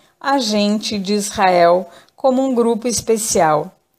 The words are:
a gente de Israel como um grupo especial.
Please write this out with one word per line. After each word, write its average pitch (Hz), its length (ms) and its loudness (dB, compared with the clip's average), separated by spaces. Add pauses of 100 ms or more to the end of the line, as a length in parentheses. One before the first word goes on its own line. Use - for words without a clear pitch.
(200)
a 277 180 -2
gente 208 640 -2
de 196 140 -4
Israel 185 760 2 (280)
como 262 240 0
um 269 120 0
grupo 233 320 0
especial. 190 840 0 (280)